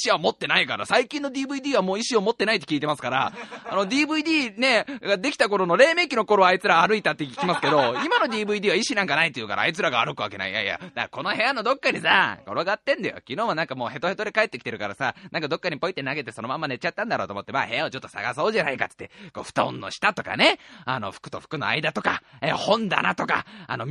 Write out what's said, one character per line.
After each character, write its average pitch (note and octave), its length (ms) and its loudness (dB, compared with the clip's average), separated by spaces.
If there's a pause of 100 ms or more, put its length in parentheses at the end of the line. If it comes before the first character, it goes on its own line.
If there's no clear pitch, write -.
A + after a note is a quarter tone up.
思 A#3+ 80 0
は G3 80 4
持 F3+ 120 2
っ - 60 -4
て - 100 -8
な D#3 140 4
い E3 60 2
か A#2+ 120 -4
ら、 G2+ 80 -4
最 A3+ 220 2
近 C#4+ 120 -6
の C#4 100 -4
デ C4 100 -6
ィ C4+ 40 0
ー - 20 -8
ブ C#4 120 -4
イ - 20 -6
デ C4+ 100 -4
ィ - 20 0
ー B3+ 40 4
は G3 60 4
も F#3 120 0
う G3+ 40 -4
意 A3+ 120 -4
思 A#3+ 80 4
を G3+ 40 2
持 G3+ 80 2
っ A3+ 40 2
て - 120 0
な A3 80 2
い - 20 0
っ - 20 0
て C#3 60 -6
聞 D3+ 120 -2
い C#3 40 2
て D3 60 -2
ま D3 100 0
す - 60 -14
か B2 80 -2
ら、 B2+ 240 0 (340)
あ - 80 -2
の、 G3 80 2
デ G3+ 120 -2
ィ C#4+ 80 4
ー - 20 -4
ブ D#4 120 -2
イ D4+ 60 -2
デ D#4+ 60 -2
ィ C4 260 0
ー - 20 -16
ね、 A#3+ 280 2 (160)
が G3 160 0
で G3+ 120 -2
き C#4 60 -8
た A3+ 140 2
頃 F#3+ 160 2
の E3+ 100 2
黎 D4+ 180 8
明 F4 140 2
期 C4 80 -2
の A3 80 2
頃 G3 220 6
あ F#3 80 6
い F#3+ 40 0
つ F#3+ 80 -4
ら F3 200 6
歩 G#3+ 100 2
い G#3 60 -2
た D#3 100 2
っ C#3+ 40 -4
て D3+ 100 -6
聞 - 120 -12
き - 60 -2
ま F3 120 2
す - 40 -2
け C#3+ 80 0
ど、 C3+ 340 4
今 F4+ 160 2
の D#4 100 2
デ A3+ 100 -2
ィ G#3+ 40 0
ー G#3 40 -2
ブ G#3 100 0
イ G3 60 -4
デ G3+ 60 4
ィ - 20 4
ー E3 40 4
は - 20 2
意 C#3 120 2
思 B3 80 -2
な G3 80 2
ん - 20 -4
か C#3+ 80 0
な D#3+ 120 2
い - 20 0
っ - 40 -2
て B2 80 -8
言 A2 40 -4
う G#2 40 -10
か G2+ 80 -2
ら、 G2+ 60 2
あ A#2 60 4
い E3+ 60 -2
つ F#3 80 -4
ら E3+ 80 2
が A#2 140 2
歩 C#3+ 100 -4
く B2+ 80 -4
わ G#2 80 -2
け G2 80 -12
な F#2+ 100 -4
い。 F#2 40 -6
い - 20 -8
や G#2+ 80 0
い G2+ 40 -2
や、 F2+ 120 -2
だ F#2 100 -14
か - 60 -18
ら A#2 160 -4
こ B2+ 120 -10
の E3 140 -2
部 G#3+ 60 0
屋 B3 100 2
の A#3+ 100 -4
ど A#3+ 120 2
っ - 20 -8
か C#4 140 0
に F3+ 100 -2
さ、 D#3+ 460 4
転 A#2 180 -2
が F#3+ 80 0
っ G#3+ 100 -4
て C#4+ 140 0
ん C4+ 60 -8
だ C#3+ 80 -2
よ。 F#2 60 -12
昨 A#2 200 -10
日 A3 100 -2
は G3 80 0
な D#3+ 100 -2
ん - 20 -12
か - 80 -8
も B2+ 120 -6
う - 40 -4
ヘ C3 100 -12
ト E3+ 80 0
ヘ F#3+ 80 -2
ト - 80 -4
で G#3 80 -6
帰 A3 100 2
っ A3 60 2
て D3 100 -10
き - 40 -14
て B2+ 80 -6
る A2 80 -8
か G2+ 100 -4
ら G2 60 -6
さ、 B2+ 200 -2 (160)
な E3+ 100 -4
ん - 20 -6
か D3 60 -4
ど D#3+ 80 -2
っ - 20 -4
か F3+ 100 -2
に D3+ 100 -6
ポ D#3+ 100 -2
イ - 20 -2
っ - 40 -8
て C#3 80 -8
投 C3+ 120 -4
げ D3+ 100 -6
て C3+ 80 -10
そ - 80 -14
の A2+ 80 -6
ま C3 80 -2
ま D#3+ 100 -4
寝 B2+ 120 -4
ち - 80 -4
ゃ - 20 2
っ E3 60 -6
た G3+ 100 -4
ん A3+ 60 -6
だ C#3 80 0
ろ G#2+ 60 0
う - 20 -8
と G2 80 -8
思 G2 80 -6
っ - 20 -10
て、 - 80 -14
ま B2+ 120 2
あ、 - 20 -6
部 A2 80 -6
屋 C#3+ 100 0
を C3+ 60 -4
ち G2 60 -10
ょ - 20 -6
っ - 20 -8
と - 80 -16
探 G#2 260 -6
そ D#3 140 0
う A3 40 0
じ G#3+ 80 2
ゃ D#3+ 40 2
な C#3+ 60 -2
い B2+ 80 -6
か A#2 80 0
っ - 20 -10
つ - 60 -16
っ - 20 -20
て、 A#2+ 140 -16 (240)
こ - 80 -10
う、 - 20 -8
布 - 80 -16
団 - 280 0
の G2 100 -8
下 G3+ 240 0
と - 80 -6
か G2+ 160 -6
ね、 D#4 200 4 (280)
あ B2+ 120 -2
の、 G2+ 140 -6
服 - 180 -16
と A2 100 -8
服 - 180 -8
の A#2 80 -2
間 D3 260 0
と - 80 -6
か、 - 220 0 (180)
え、 D#3 120 0
本 G#3+ 360 2
棚 F3+ 260 2
と C4+ 120 -4
か、 E3+ 180 0 (220)
あ B2 100 -6
の、 A#2+ 140 -4